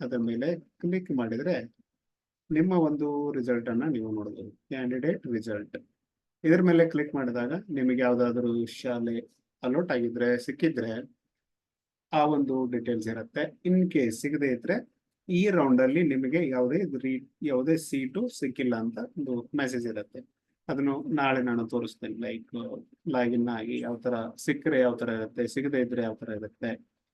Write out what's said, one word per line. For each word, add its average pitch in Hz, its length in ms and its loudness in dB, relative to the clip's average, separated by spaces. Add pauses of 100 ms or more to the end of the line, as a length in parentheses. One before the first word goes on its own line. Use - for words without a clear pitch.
ಅದ್ರ 127 180 -2
ಮೇಲೆ 120 420 0
ಕ್ಲಿಕ್ 180 500 -4
ಮಾಡಿದ್ರೆ 123 640 -2 (760)
ನಿಮ್ಮ 165 220 4
ಒಂದು 147 580 2
ರಿಸಲ್ಟ್ 120 380 -2
ಅನ್ನ 117 160 0
ನೀವು 113 280 -2
ನೋಡ್ಬೋದು. 104 380 -8
ಕ್ಯಾಂಡಿಡೇಟ್ 131 760 -4
ರಿಸಲ್ಟ್ 110 500 -4 (680)
ಇದ್ರ 175 180 6
ಮೇಲೆ 170 260 8
ಕ್ಲಿಕ್ 147 260 -2
ಮಾಡಿದಾಗ 123 380 -2 (180)
ನಿಮಗೆ 127 320 2
ಯಾವ್ದಾದ್ರು 120 640 2
ಶಾಲೆ 117 540 -4 (420)
ಅಲಾಟ್ 151 300 0
ಆಗಿದ್ರೆ, 120 460 0
ಸಿಕ್ಕಿದ್ರೆ 123 720 -2 (1000)
ಆ 151 120 6
ಒಂದು 135 400 2
ಡೀಟೇಲ್ಸ್ 117 440 -2
ಇರುತ್ತೆ. 113 580 -6
In 180 100 4
case 160 340 4
ಸಿಗದೆ 143 360 -2
ಇದ್ರೆ 165 420 0 (400)
ಈ 185 200 2
ರೌಂಡ್ 135 340 6
ಅಲ್ಲಿ 143 200 4
ನಿಮಗೆ 139 460 2
ಯಾವುದೇ 127 300 2
ರೀ-, 131 500 -4 (140)
ಯಾವುದೇ 143 340 2
ಸೀಟು 147 520 -4
ಸಿಕ್ಕಿಲ್ಲ 131 480 -2
ಅಂತ 113 220 -4
ಒಂದು 123 560 -6
ಮೆಸೇಜ್ 127 320 -2
ಇರುತ್ತೆ. 110 320 -8 (500)
ಅದನ್ನು 139 340 -2
ನಾಳೆ 139 400 2
ನಾನು 117 260 0
ತೋರಿಸ್ತೇನೆ. 110 460 -6
ಲೈಕ್, 113 720 -10 (220)
ಲಾಗಿನ್ 120 400 2
ಆಗಿ 117 320 -4
ಯಾವ 120 160 -6
ತರ 123 180 -4 (220)
ಸಿಕ್ಕರೆ 147 440 0
ಯಾವ 120 160 4
ತರ 117 120 -4
ಇರುತ್ತೆ, 113 380 -2
ಸಿಗದೆ 135 340 -2
ಇದ್ರೆ 120 220 -2
ಯಾವ 110 120 -4
ತರ 113 140 -14
ಇರುತ್ತೆ, 110 580 -8 (280)